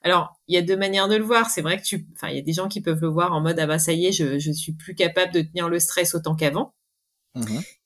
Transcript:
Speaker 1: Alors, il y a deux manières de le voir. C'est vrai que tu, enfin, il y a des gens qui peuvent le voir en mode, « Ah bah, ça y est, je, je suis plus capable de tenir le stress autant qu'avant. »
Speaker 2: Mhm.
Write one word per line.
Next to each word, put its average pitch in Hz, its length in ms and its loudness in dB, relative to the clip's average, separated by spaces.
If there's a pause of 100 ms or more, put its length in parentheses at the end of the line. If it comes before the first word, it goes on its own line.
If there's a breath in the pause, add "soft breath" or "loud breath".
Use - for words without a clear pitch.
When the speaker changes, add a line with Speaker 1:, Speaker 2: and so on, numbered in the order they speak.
Speaker 1:
Alors, 175 440 2
il 165 60 -2
y 180 60 6
a - 20 2
deux 185 160 2
manières 196 300 2
de 214 80 4
le 220 80 2
voir. 226 260 2
C'est 165 140 -2
vrai 170 140 0
que 190 60 -10
tu, 180 300 -6
enfin, - 160 -10
il 139 60 -6
y 139 40 -6
a 139 40 -8
des 156 100 -2
gens 185 140 -2
qui 202 140 -8
peuvent 160 200 -2
le 165 80 0
voir 175 240 0
en 156 80 0
mode, « 165 180 0
Ah 156 60 2
bah, 156 140 0
ça 165 140 2
y 170 120 2
est, 190 60 2
je, 143 260 0
je 147 140 -2
suis 156 220 -6
plus 185 200 -12
capable 175 400 0
de 170 80 4
tenir 170 280 -2
le 170 100 0
stress 170 340 0
autant 160 220 -2
qu'avant. » 156 400 0 (580)
Speaker 2:
Mhm. 117 300 -4 (220 loud breath)